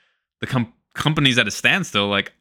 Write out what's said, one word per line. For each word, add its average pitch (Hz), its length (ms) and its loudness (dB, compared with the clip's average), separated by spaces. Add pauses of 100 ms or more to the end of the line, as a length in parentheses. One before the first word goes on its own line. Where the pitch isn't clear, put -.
(420)
the 117 60 -8
com-, 120 260 -4 (200)
company's 143 460 2
at 110 80 2
a 98 40 -4
standstill, 123 560 0
like, 101 340 -2